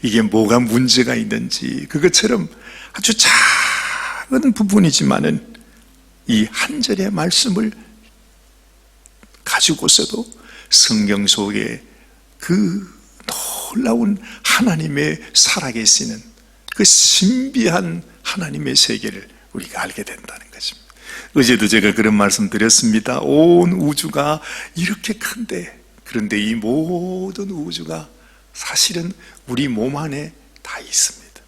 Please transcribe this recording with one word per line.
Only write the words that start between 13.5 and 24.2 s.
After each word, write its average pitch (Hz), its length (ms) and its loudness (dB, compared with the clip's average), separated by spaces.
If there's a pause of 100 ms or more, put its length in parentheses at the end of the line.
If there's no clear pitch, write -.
놀라운 226 440 0 (240)
하나님의 156 760 0 (140)
살아계시는 113 880 0 (520)
그 202 100 2
신비한 196 1160 2 (200)
하나님의 147 540 -4
세계를 104 520 -2 (240)
우리가 - 300 -10
알게 - 200 -10
된다는 - 480 -16
것입니다. - 440 -14 (400)
어제도 117 340 4
제가 104 260 4
그런 107 200 4
말씀 101 360 2
드렸습니다. 110 680 2
온 170 520 6
우주가 151 680 -2 (340)